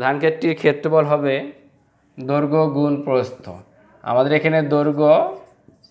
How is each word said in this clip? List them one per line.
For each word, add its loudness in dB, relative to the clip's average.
ধান 0
ক্ষেতটির 0
ক্ষেত্রফল 0
হবে 0
দৈর্ঘ্য 0
গুণ 0
প্রস্থ। -2
আমাদের 0
এখানে 0
দৈর্ঘ্য 2